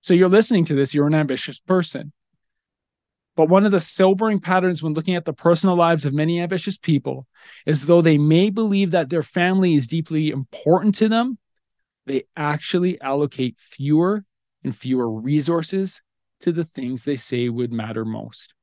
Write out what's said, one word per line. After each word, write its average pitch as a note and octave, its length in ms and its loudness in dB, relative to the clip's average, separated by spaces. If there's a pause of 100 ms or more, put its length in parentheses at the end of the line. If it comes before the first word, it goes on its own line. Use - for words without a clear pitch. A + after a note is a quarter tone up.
So F3+ 120 2
you're F#3 140 6
listening G3 380 4
to D3+ 80 -2
this, C#3 200 0
you're D3 140 2
an D#3 60 2
ambitious C3+ 440 -4
person. E3+ 540 -2 (1200)
But D#3 140 4
one G3 180 6
of G3+ 60 2
the F#3 80 2
sobering G3 580 0
patterns F#3 440 -2
when D#3 120 -4
looking D#3+ 220 -4
at E3+ 80 -6
the D#3+ 80 -6
personal F3 420 2
lives E3+ 300 2
of C#3 100 -2
many E3 260 0
ambitious F3+ 380 -6
people C3+ 480 -4 (380)
is, C#3+ 220 -2
though E3+ 160 6
they D#3+ 160 4
may D#3+ 320 4
believe G3 420 0
that D#3+ 180 0
their E3 140 -2
family F#3 500 2
is C3 140 2
deeply D#3 420 -2
important E3+ 680 0
to A3 120 2
them, A#3 300 -2 (680)
they C3+ 200 -4 (120)
actually D3+ 640 -2
allocate C3+ 580 -4
fewer E3+ 680 -2 (380)
and C3 140 -8
fewer B2+ 340 -4
resources D#3+ 920 -4 (380)
to E3+ 140 -2
the D#3+ 120 -4
things B2+ 400 -10
they C#3+ 120 -4
say B2 320 -4
would A#2 240 -6
matter A2+ 320 -6
most. A2 480 -12 (100)